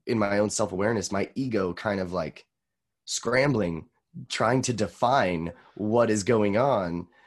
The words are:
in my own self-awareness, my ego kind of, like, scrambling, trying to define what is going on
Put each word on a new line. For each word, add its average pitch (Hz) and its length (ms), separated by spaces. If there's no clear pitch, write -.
in 117 120
my 101 200
own 104 120
self-awareness, 101 600
my 98 240
ego 107 380
kind 101 280
of, 90 120
like, 82 340
scrambling, 117 840
trying 123 340
to 127 100
define 98 800
what 110 360
is 107 120
going 104 340
on 98 500